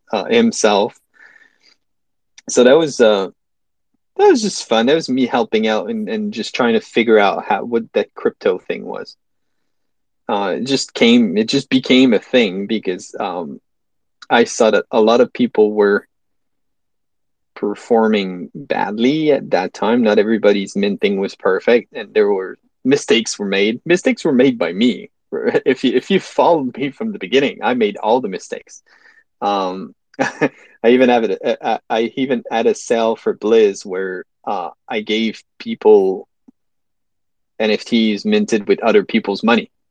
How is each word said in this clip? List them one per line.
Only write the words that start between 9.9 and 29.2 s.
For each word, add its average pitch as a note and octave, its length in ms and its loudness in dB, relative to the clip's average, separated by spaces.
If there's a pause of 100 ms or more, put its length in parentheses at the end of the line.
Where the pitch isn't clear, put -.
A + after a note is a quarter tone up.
Uh, G2+ 300 -4
it A2+ 60 -6
just C3 280 -4
came, A#2 460 2
it A2 100 0
just C#3 220 -4
became C3 420 2
a G2+ 60 2
thing G2+ 480 -2
because, G2+ 520 -8
um, F2 440 -8 (640)
I A#2+ 160 4
saw A2+ 280 2
that G2+ 180 0
a A#2 100 0
lot A2+ 220 4
of A#2 100 -2
people A2 400 0
were G2+ 340 2 (1500)
performing G#2 1000 -2
badly C#3 800 -2
at - 180 -2
that F#2 220 -2
time. A#2+ 300 0
Not G#2+ 160 4
everybody's G2+ 580 0
minting G2+ 420 -2
was G2 160 -6
perfect, G2+ 600 0
and G#2+ 180 -12
there G#2 180 2
were, F#2+ 280 -4 (260)
mistakes C#3+ 540 0
were G#3 80 -6
made. G3 400 -2
Mistakes F3+ 380 0
were E3 80 0
made B2+ 260 2
by E2+ 140 -4
me. G#2+ 380 -2 (220)
<laughs> - 0 -
If - 500 -2
you, B2 120 0
if B2+ 160 -2
you F#3+ 100 2
followed C#3 560 0
me D3+ 140 -6
from A2+ 220 -8
the G2 60 -12
beginning, A2+ 440 -2
I A2+ 120 0
made G#2 220 0
all A2+ 240 0
the B2 80 -8
mistakes. - 540 -12 (580)